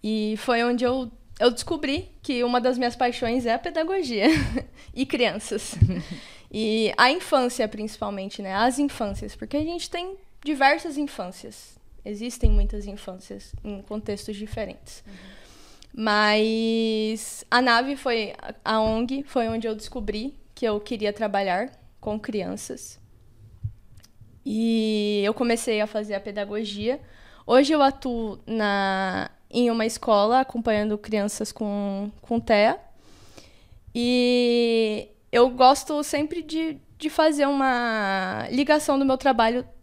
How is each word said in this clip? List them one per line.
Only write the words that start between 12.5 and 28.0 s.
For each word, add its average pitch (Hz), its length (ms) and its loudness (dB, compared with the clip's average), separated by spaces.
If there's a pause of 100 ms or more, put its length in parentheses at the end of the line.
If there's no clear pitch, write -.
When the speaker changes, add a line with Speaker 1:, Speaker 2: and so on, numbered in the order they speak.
Speaker 1:
infâncias 196 680 -14 (120)
em 202 180 -10
contextos 208 540 -8
diferentes. - 680 -10
Speaker 2:
Uhum. 208 80 -18 (920)
Speaker 1:
Mas 220 1500 2
a 240 100 4
nave 254 360 2
foi, 226 380 -4 (300)
a 220 160 2
ong 240 440 0
foi 233 240 -2
onde 226 180 -4
eu 220 80 -4
descobri 214 600 -8 (200)
que - 100 -8
eu 214 140 0
queria 208 340 -4
trabalhar 202 600 -2 (280)
com 214 200 -6
crianças. 208 800 -8 (1500)
E 214 760 2
eu 208 80 2
comecei 233 480 0
a 208 60 0
fazer 214 280 -6
a 196 60 -4
pedagogia. 208 800 -6 (460)
Hoje 277 260 6
eu 302 100 6
atuo 240 640 0